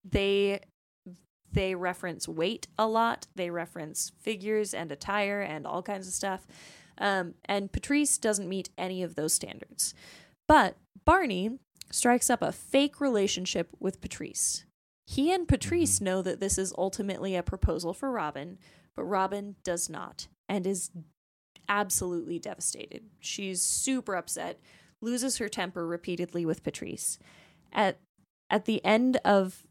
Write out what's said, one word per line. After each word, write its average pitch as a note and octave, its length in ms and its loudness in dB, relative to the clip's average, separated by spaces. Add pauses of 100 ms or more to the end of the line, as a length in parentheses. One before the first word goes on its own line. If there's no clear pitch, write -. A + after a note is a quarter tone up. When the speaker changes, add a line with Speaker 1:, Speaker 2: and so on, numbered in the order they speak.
Speaker 1:
they, G3+ 520 2 (880)
they F#3+ 240 2
reference F3+ 540 -4
weight E3 380 -2 (100)
a A3 100 4
lot. A3+ 480 2
They F3+ 140 -4
reference E3+ 720 -6
figures G#3+ 520 0
and D#3+ 160 -6
attire G3+ 520 -2
and D3+ 260 -6
all F3+ 160 -4
kinds F#3+ 240 -6
of F#3 60 -8
stuff. F#3+ 340 -4 (520)
Um, F#3+ 340 2 (120)
and G3 260 -2
Patrice C#4+ 480 2
doesn't G#3 280 0
meet F#3+ 300 -4
any F#3 260 -4
of E3+ 120 -6
those D#3 180 0
standards. - 600 -4 (540)
But A#3 300 6 (280)
Barney B3 520 4 (340)
strikes A#3+ 380 4
up A#3+ 140 2
a - 80 0
fake - 500 2
relationship G3 680 0 (100)
with F#3+ 200 -4
Patrice. - 640 -4 (440)
He D4+ 260 2
and F4+ 140 0
Patrice E4 480 2
Speaker 2:
Mm-hmm. G3+ 100 -2
Speaker 1:
know F#3 160 2
that F3+ 180 -2
this G3 200 0
is F#3+ 180 -2
ultimately G3 580 -2
a F3 80 0
proposal F3+ 500 0
for C4+ 180 -4
Robin, E3+ 460 -6 (380)
but - 100 -6
Robin G3 580 -2
does F3 260 -2
not - 380 -12 (200)
and F#3+ 200 0
is G3 240 -2 (760)
absolutely F#3 680 0
devastated. - 680 -6 (160)
She's F#3+ 420 -4
super B3+ 540 0
upset, E3+ 440 -6 (420)
loses A#3+ 360 -2
her G#3+ 120 -4
temper F3 380 -4
repeatedly F3 580 -4
with D#3+ 180 0
Patrice. - 540 -6 (540)
At, G3+ 260 2 (540)
at G#3 140 2
the A3 200 0
end B3 400 6
of G3 460 4